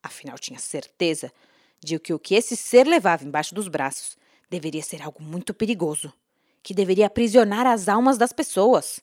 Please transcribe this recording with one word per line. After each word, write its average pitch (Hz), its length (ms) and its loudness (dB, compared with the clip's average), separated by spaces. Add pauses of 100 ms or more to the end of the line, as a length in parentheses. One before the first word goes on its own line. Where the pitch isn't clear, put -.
Afinal, 131 340 -16
tinha - 220 -16
certeza 156 720 -6 (500)
de 156 180 -6
que - 140 -6
o 151 60 -4
que - 160 -2
esse 233 220 0
ser 247 280 6
levava 196 380 2
embaixo 151 320 -6
dos 196 140 -8
braços 139 480 -8 (320)
deveria 156 340 -8
ser 151 180 -14
algo 156 220 -16
muito 175 300 -10
perigoso, 175 600 -4 (480)
que - 120 -14
deveria 190 340 4
aprisionar 226 580 4
as 220 220 2
almas 240 300 4
das 240 160 0
pessoas. 214 680 2